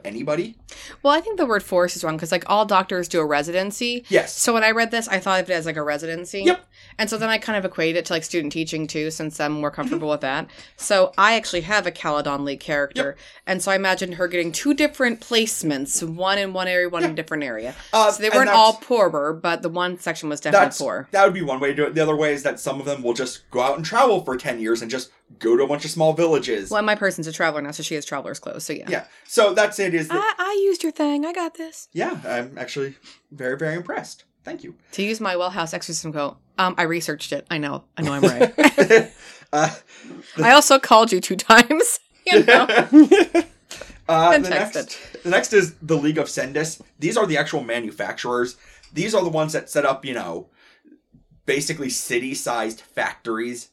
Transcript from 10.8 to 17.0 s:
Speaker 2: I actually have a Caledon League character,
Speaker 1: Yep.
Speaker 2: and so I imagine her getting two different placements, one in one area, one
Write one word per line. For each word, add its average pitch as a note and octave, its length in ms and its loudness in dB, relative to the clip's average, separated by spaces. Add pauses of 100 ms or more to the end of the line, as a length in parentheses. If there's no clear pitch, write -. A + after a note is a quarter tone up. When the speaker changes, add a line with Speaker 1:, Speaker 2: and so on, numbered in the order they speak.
Speaker 2:
I G#3 180 6
actually G3 260 -4
have F#3+ 240 -2
a F3 60 -2
Caledon D3 540 -4
League C#3 160 -6
character, C#3+ 560 -4
Speaker 1:
Yep. - 0 - (300)
Speaker 2:
and F#3 140 -4
so G3 100 -2
I F#3+ 40 2
imagine F#3 380 -2
her F3 160 -2
getting E3+ 240 -4
two C#4+ 200 0
different C#4 460 0
placements, E3+ 880 -2
one F#3 300 -2
in G3 160 -4
one F#3 160 -4
area, F3+ 180 0
one F3 160 -2